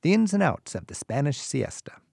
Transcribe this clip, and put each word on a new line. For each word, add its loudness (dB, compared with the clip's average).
the 4
ins 4
and 4
outs -2
of -8
the -18
Spanish -2
siesta -6